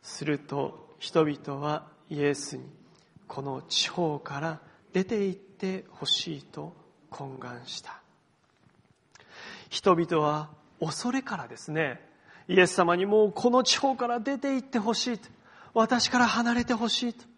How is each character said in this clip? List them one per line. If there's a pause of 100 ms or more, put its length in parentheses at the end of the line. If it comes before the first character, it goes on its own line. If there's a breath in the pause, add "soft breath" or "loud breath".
「す
る
と
人
々
は (220)
イ
エ
ス
に、 (640 soft breath)
こ
の
地
方
か
ら (320 soft breath)
出
て
行
っ
て
ほ
し
い
と (360)
懇
願
し
た。」 (1700 loud breath)
人
々
は (320)
恐
れ
か
ら
で
す
ね、 (480 loud breath)
イ
エ
ス
様
に、
「も
う
こ
の
地
方
か
ら
出
て
行
っ
て
ほ
し
い」
と、 (460 loud breath)
「私
か
ら
離
れ
て
ほ
し
い」
と (140)